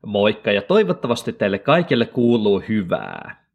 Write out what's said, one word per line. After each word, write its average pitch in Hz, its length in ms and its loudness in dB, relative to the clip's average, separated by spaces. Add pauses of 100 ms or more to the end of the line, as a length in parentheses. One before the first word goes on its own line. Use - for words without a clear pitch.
Moikka 104 460 0
ja 101 100 2
toivottavasti 175 720 0
teille 101 260 -2
kaikille 143 460 2
kuuluu 113 540 2
hyvää. 85 960 -6